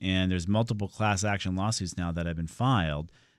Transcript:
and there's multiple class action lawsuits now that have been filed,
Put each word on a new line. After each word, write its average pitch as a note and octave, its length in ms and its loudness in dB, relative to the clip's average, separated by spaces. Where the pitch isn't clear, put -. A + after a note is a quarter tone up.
and F#2 280 2
there's F2+ 180 0
multiple G#2 400 2
class G#2 360 0
action G2 320 -2
lawsuits F#2+ 400 -2
now E2+ 160 -2
that E2+ 140 -2
have E2 100 -2
been E2 120 -4
filed, E2+ 600 0